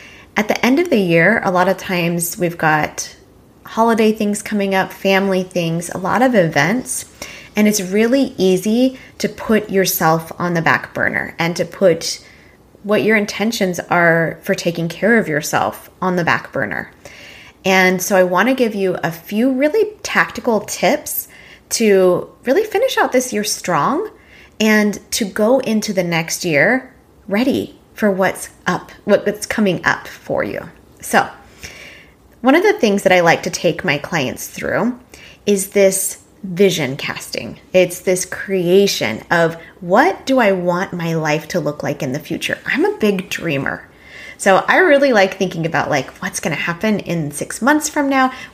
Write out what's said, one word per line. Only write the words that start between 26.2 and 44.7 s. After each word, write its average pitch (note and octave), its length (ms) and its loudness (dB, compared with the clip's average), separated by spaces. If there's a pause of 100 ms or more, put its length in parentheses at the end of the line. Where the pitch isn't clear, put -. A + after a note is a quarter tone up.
year F3+ 500 2 (320)
ready G#3 500 -2 (160)
for G#3+ 160 2
what's F#3 420 -2 (160)
up, F#3 240 -4 (120)
what's G#3 420 0
coming F3+ 380 0
up - 240 -2
for - 380 -4
you. - 240 -8 (320)
So - 280 0 (1120)
one C4 160 4
of F4 80 4
the G#4 160 4
things G3+ 240 2
that F#3+ 80 0
I F#3 80 4
like E3 240 2
to F#3 60 -4
take E3 340 -2
my D3 140 -2
clients C#3 500 -6
through E3+ 500 -4 (480)
is G3 260 0
this - 520 0 (180)
vision E3+ 540 0
casting. - 640 -10 (140)
It's F3+ 260 2
this - 240 0
creation F3+ 1080 0
of E3 260 2 (260)
what A#3 440 2
do C4 140 2
I G#3 140 4
want F3 400 -2
my E3 220 -4
life D#3 340 -2
to F#3 100 -2
look D3 240 -6
like C#3+ 180 -4
in C3 120 -4
the D3 60 -6
future? - 460 -6
I'm C#4+ 200 0
a G#4 120 -2
big G3 320 -2
dreamer. - 560 -6 (520)
So F#3+ 280 4
I A#3+ 120 2